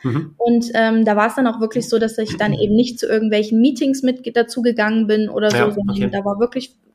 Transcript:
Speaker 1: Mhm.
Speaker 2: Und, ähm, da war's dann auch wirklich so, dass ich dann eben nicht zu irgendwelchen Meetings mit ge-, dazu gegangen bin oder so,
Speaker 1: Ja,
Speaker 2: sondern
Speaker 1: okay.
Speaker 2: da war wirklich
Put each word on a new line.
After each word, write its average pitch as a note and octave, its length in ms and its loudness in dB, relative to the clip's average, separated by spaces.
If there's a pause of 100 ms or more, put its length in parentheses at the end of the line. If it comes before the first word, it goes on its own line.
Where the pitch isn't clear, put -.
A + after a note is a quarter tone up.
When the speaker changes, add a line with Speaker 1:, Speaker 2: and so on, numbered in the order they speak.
Speaker 1:
Mhm. C3+ 340 -4
Speaker 2:
Und, A#3 360 0
ähm, A3+ 300 2
da G#3+ 120 2
war's G#3+ 180 0
dann B3+ 140 2
auch A3+ 120 -4
wirklich A3+ 280 -4
so, A3+ 100 0
dass A3+ 200 -2
ich A3 180 -4
dann G#3 160 0
eben G#3 240 2
nicht B3 240 2
zu - 80 -2
irgendwelchen A3 520 2
Meetings C4 440 2
mit B3+ 180 -2
ge-, A#3 100 -8
dazu A#3 300 -2
gegangen A3 460 0
bin G#3+ 200 0
oder G#3+ 220 0
so, A3 60 0
Speaker 1:
Ja, G#3+ 160 4
Speaker 2:
sondern G3+ 240 -4
Speaker 1:
okay. G3 160 -2
Speaker 2:
da G3+ 120 -4
war G3+ 140 -4
wirklich A#3+ 380 -4 (180)